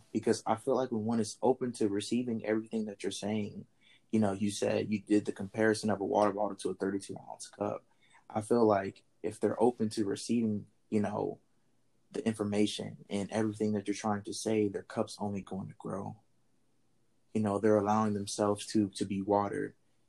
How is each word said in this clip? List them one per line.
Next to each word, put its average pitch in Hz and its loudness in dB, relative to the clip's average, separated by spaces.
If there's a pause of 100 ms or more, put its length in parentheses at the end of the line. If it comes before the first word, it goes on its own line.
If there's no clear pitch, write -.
(120)
because 110 0
I 110 2
feel 123 0
like 127 0
when 110 -2
one 117 0
is - -4
open 123 2
to 110 2
receiving 113 -2
everything 110 -2
that 101 -10
you're 98 -4
saying, 101 -4 (460)
you 110 4
know, 101 4
you 101 0
said 107 0
you 104 0
did 104 2
the 107 -6
comparison 107 0
of 98 0
a 95 -2
water 101 4
bottle 98 -2
to - -4
a - -4
thirty-two 98 -4 (160)
ounce - -14
cup. - -6 (460)
I 107 -4
feel 117 4
like 98 2 (200)
if - -6
they're 104 2
open 113 2
to 110 -2
receiving, 110 -2 (240)
you 107 2
know, 104 -2 (760)
the - -4
information 104 0 (120)
and 98 -4
everything 107 0
that 98 -2
you're 101 0
trying 104 -2
to 101 -8
say, 107 2
their 95 -4
cup's - -4
only 101 -4
going 95 -8
to - -16
grow. 104 -8 (1200)
You 107 0
know, 101 2
they're 107 6
allowing 107 2
themselves 101 0
to, 104 2
to 95 -2
be 98 -4
watered. 101 0 (360)